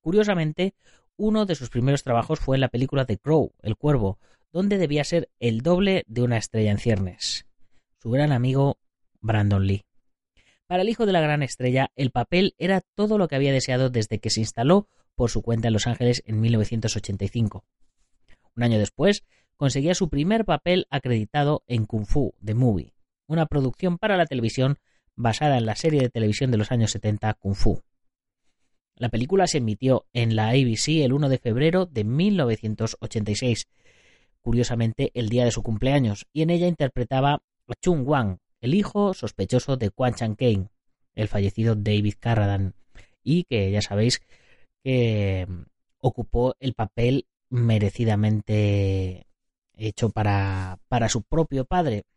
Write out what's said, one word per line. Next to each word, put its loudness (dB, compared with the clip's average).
Curiosamente, 0
uno 0
de -2
sus -12
primeros 0
trabajos 0
fue 0
en 2
la 0
película -2
The -4
Crow, 0
El -4
Cuervo, 0
donde 0
debía 0
ser -2
el -2
doble 2
de -4
una 2
estrella 0
en 0
ciernes, -4
su -10
gran 2
amigo 0
Brandon 2
Lee. -2
Para 0
el 2
hijo 0
de 2
la 4
gran 2
estrella, 0
el -2
papel 0
era 0
todo 0
lo 2
que -4
había 2
deseado 0
desde -2
que -4
se -2
instaló 2
por 0
su -2
cuenta 0
en 2
Los 0
Ángeles 0
en -2
mil 2
novecientos -2
ochenta -6
y -2
cinco. -4
Un -2
año 2
después, 0
conseguía 0
su -2
primer 0
papel 0
acreditado -2
en -2
Kung -4
Fu, 0
The -4
Movie, 0
una 0
producción -2
para 0
la 4
televisión -2
basada 0
en 0
la -2
serie 2
de 2
televisión 0
de 2
los 0
años 2
setenta, -2
Kung -4
Fu. 4
La -6
película 2
se 0
emitió 0
en 2
la 2
A 2
B 4
C 0
el 2
uno 2
de 2
febrero 0
de -6
mil 0
novecientos -2
ochenta -6
y 0
seis, -2
curiosamente 0
el -4
día 2
de 2
su -4
cumpleaños, 0
y -4
en 2
ella 2
interpretaba 0
a -12
Chung 0
Wang, 0
el -2
hijo 0
sospechoso -2
de -2
Kwon -2
Chang -4
Caine, 0
el -2
fallecido 0
David 0
Carradine, 0
y 0
que 0
ya 0
sabéis 0
que, 0
mm, -12
ocupó -2
el -6
papel -2
merecidamente 0
hecho -4
para, -2
para 0
su -2
propio -2
padre. 0